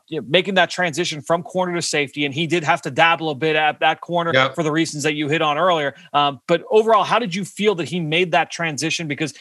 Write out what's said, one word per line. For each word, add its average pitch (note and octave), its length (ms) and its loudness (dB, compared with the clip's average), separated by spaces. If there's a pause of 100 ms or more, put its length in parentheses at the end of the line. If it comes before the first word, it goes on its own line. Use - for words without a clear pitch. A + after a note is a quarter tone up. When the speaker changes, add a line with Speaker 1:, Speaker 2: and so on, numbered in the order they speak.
Speaker 1:
you D#3 140 -8
know, G#2+ 100 -10
making F#3 240 2
that F3 160 2
transition D#3+ 500 -4
from E3+ 220 -2
corner F3+ 320 -4
to E3+ 80 -2
safety, D3 420 -2
and C#3 80 -4
he D#3+ 140 -2
did E3 160 0
have D#3+ 200 0
to D#3+ 100 -6
dabble E3 380 2
a D3 40 -2
bit D#3 220 0
at D3+ 240 0
that D#3+ 200 2
corner E3+ 320 -2
Speaker 2:
Yep. C3 220 4
Speaker 1:
for F3 80 -2
the D#3 80 0
reasons D3+ 320 -2
that D3+ 120 0
you D3+ 140 -2
hit D#3+ 140 0
on D3+ 160 0
earlier. D#3+ 380 0 (160)
Um, C#3+ 340 0
but E3+ 240 2
overall, A3 320 6
how D#3+ 160 2
did G#3 160 -4
you F#3+ 100 -4
feel G3+ 300 0
that D#3 140 -6
he F3+ 100 -4
made E3 320 0
that E3 220 0
transition? D#3+ 560 -4
Because D3 320 -6